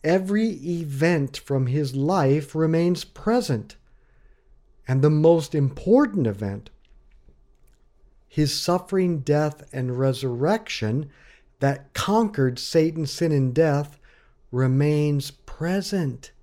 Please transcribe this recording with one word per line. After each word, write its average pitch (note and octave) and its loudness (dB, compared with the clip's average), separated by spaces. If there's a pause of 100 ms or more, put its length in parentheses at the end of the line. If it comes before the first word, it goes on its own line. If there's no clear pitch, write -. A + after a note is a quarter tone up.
every F#3+ 0
event D#3 -2
from C3+ -2
his C3+ -2
life D3 0
remains E3 2
present. G#3 -4 (1120)
And C3 2
the D3+ 4
most D#3 4
important F#3+ 2
event, G#2 -6 (1600)
his D3 -2
suffering, F3+ -2
death, D3 0
and B2+ -4
resurrection C3+ -2 (520)
that C#3 -2
conquered F#3+ 0
Satan, D#3+ 0
sin, D#3+ -2
and C3 2
death, D3 0 (540)
remains C#3+ 2
present F3 -6